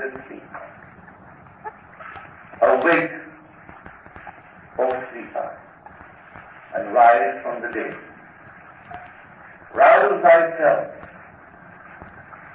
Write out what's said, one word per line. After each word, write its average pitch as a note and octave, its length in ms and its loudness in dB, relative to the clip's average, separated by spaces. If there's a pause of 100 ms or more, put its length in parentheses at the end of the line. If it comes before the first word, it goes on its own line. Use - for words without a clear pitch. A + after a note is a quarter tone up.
this C3+ 120 -10 (120)
sleep. - 240 -20 (2250)
Awake, - 480 0 (1700)
O B2+ 100 -2 (220)
sleeper, - 380 -10 (1200)
and G#2+ 220 -8
rise - 480 4
from - 180 -8
the - 60 -10
dead. - 260 -8 (1800)
Rouse - 480 6
thyself, - 640 4 (1700)